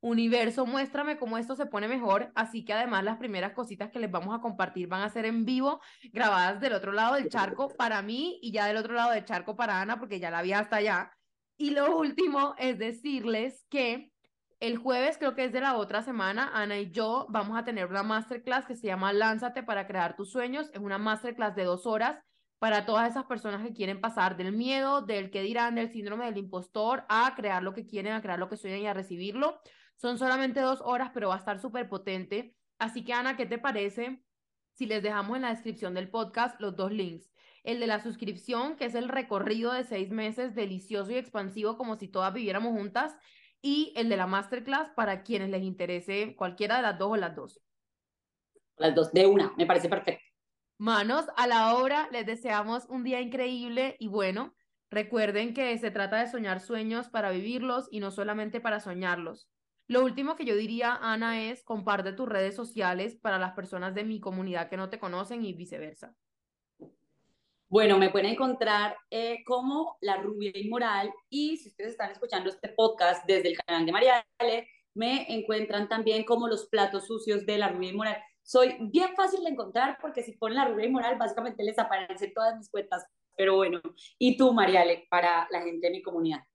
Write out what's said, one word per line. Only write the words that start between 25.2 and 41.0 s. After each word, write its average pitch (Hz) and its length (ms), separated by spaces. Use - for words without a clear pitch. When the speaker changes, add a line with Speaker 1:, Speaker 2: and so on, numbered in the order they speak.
Speaker 1:
qué 196 120
dirán, 233 320
del 226 160
síndrome 220 360
del 214 120
impostor, 196 680
a 240 280
crear 196 260
lo 190 120
que 220 120
quieren, 202 260
a 220 100
crear 185 160
lo 185 100
que 214 80
sueñan 196 240
y 208 60
a 202 80
recibirlo. 196 680
Son 240 220
solamente 262 420
dos 262 220
horas, 247 300
pero 208 160
va 185 80
a - 20
estar 196 200
súper 233 300
potente. 196 680
Así 226 260
que, 240 80
Ana, 247 240
¿qué 233 100
te 233 120
parece 233 640
si 254 120
les 214 160
dejamos 208 340
en 262 60
la 247 80
descripción 220 440
del 190 160
podcast 233 500
los 196 160
dos 196 160
links? 180 380
El 233 180
de 233 60
la 214 140
suscripción, 233 760
que 262 100
es 233 80
el 240 140
recorrido 226 640
de 254 120
seis 196 260
meses 220 440
delicioso 196 560